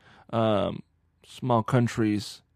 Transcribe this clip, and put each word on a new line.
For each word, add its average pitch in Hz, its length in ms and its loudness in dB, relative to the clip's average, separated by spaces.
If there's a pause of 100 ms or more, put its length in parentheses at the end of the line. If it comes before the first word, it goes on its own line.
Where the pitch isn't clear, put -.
(280)
um, 107 540 0 (440)
small 120 360 0
countries 110 800 0 (140)